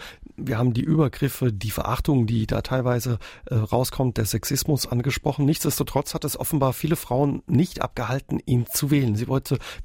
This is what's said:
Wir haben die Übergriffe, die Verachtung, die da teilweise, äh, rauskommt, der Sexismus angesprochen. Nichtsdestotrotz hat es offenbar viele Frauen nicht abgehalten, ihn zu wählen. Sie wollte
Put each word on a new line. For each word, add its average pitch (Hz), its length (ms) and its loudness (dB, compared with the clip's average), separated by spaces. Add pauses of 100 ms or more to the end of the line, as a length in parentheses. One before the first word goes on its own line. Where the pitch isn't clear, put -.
(360)
Wir 127 220 -4
haben 123 160 4
die 123 80 0
Übergriffe, 139 720 2
die 104 180 -4
Verachtung, 123 560 2
die 110 220 0
da 117 140 0
teilweise, 123 580 0 (240)
äh, - 100 -6
rauskommt, 117 600 0
der 117 80 2
Sexismus 135 640 -2
angesprochen. 135 580 0
Nichtsdestotrotz - 680 0
hat 165 100 -6
es - 140 -4
offenbar 131 340 0
viele 160 240 0
Frauen 135 500 0
nicht 143 340 2
abgehalten, - 640 -4
ihn 123 220 2
zu - 240 0
wählen. 135 240 4
Sie 110 140 -2
wollte 135 300 0 (260)